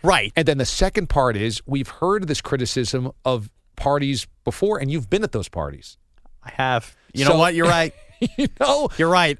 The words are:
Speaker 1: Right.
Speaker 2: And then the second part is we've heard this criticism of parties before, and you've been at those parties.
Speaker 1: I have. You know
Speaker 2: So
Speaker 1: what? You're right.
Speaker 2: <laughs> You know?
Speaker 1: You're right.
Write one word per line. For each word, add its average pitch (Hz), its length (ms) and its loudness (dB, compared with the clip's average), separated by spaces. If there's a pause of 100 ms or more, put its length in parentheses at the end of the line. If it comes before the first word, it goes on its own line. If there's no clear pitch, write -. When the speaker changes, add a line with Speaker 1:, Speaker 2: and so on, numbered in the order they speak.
Speaker 1:
Right. 147 320 2
Speaker 2:
And 160 140 4
then 147 100 2
the 127 60 0
second - 460 0
part 127 260 2
is 107 300 -2
we've 135 220 -4
heard 185 400 -2
this 147 120 -4
criticism 127 720 -4 (120)
of 120 260 -2 (260)
parties 139 500 -2 (180)
before, 196 340 -2
and 135 120 -4
you've 143 200 -4
been 208 120 0
at 208 100 -4
those 98 180 -6
parties. 71 480 -10 (440)
Speaker 1:
I - 140 -18
have. 131 400 -2 (160)
You 135 140 0
know 147 60 6
Speaker 2:
So 160 60 6
Speaker 1:
what? 170 160 4
You're 165 140 2
right. 165 300 2
Speaker 2:
<laughs> - 40 -20 (340)
You 269 120 0 (100)
know? 285 380 2
Speaker 1:
You're 160 120 2
right. 170 320 4